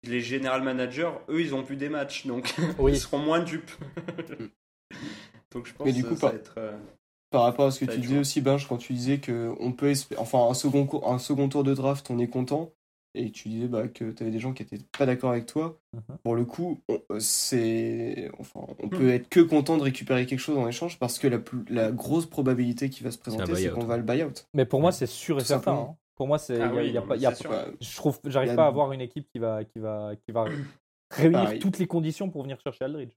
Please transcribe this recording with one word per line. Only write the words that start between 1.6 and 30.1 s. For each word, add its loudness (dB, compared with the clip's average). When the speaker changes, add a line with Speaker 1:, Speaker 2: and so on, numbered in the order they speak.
Speaker 1:
vu -8
des -4
matchs, -6
donc -4
<laughs> -2
Speaker 2:
Oui. 6
Speaker 1:
ils 2
seront -4
moins 2
dupes. -6
Speaker 3:
Mm. -12
Speaker 1:
<laughs> -16
Donc -10
je -18
pense -2
Speaker 3:
Mais 4
du 2
Speaker 1:
que -2
Speaker 3:
coup, 2
Speaker 1:
ça -4
Speaker 3:
par, 4
Speaker 1:
va -4
être, -16
euh, -8
Speaker 3:
par 6
rapport 6
à 6
ce -4
que 0
Speaker 1:
ça -2
va -4
Speaker 3:
tu -2
Speaker 1:
être -2
Speaker 3:
disais 2
Speaker 1:
chaud. 4
Speaker 3:
aussi, 0
Binge, 4
quand -2
tu -6
disais 0
que -4
on 0
peut 0
espé-, 0
enfin, 0
un 4
second 4
cou-, -2
un 2
second 2
tour 2
de 4
draft, 0
on 0
est 2
content, -2
et -4
tu -12
disais, -2
bah, -2
que -8
t'avais -6
des -2
gens -4
qui -10
étaient -12
pas 4
d'accord 2
avec -2
toi. -4
Speaker 2:
Mhm. -12
Speaker 3:
Pour 0
le 2
coup, -4
on, 0
euh, -4
c'est, 0
enfin, -14
on -8
Speaker 1:
Hmm. -4
Speaker 3:
peut 6
être 2
que 6
content 6
de 2
récupérer 0
quelque -2
chose 0
en 2
échange -6
parce -2
que 2
la 4
plus, -8
la 2
grosse 0
probabilité 0
qui -14
va -4
se -10
Speaker 4:
C'est -20
un -4
Speaker 3:
présenter, 0
c'est 0
Speaker 4:
buyout. -6
Speaker 3:
qu'on -2
va 0
le -2
buyout. 0
Speaker 2:
Mais 4
pour 2
moi, 8
Speaker 4:
Ouais. 0
Speaker 2:
c'est -2
sûr -4
et 0
Speaker 3:
Tout -2
Speaker 2:
certain, 2
Speaker 3:
simplement. -2
Speaker 2:
hein. -20
Pour -2
moi, 2
c'est, -2
Speaker 1:
Ah 2
Speaker 2:
il -2
y 2
a, 2
Speaker 1:
oui, 0
Speaker 2:
il -2
y 0
a 0
Speaker 1:
non, -8
Speaker 2:
pas, 0
Speaker 1:
mais -4
Speaker 2:
il 0
y 4
a 6
Speaker 1:
c'est -12
sûr. -10
Speaker 2:
pas, -2
je -12
trouve, 0
j'arrive 2
Speaker 3:
Il 0
y 0
a 0
Speaker 2:
pas 6
à 4
voir 2
une -6
équipe -10
qui -8
va, -2
qui -16
va, -6